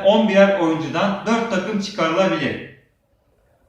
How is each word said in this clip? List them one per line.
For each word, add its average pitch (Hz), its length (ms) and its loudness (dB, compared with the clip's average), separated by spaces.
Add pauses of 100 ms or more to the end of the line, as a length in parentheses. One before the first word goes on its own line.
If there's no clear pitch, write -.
on 208 240 4
birer 196 320 4
oyuncudan 160 680 -2
dört 226 240 -2
takım 196 300 -4
çıkarılabilir. 160 920 -2 (1000)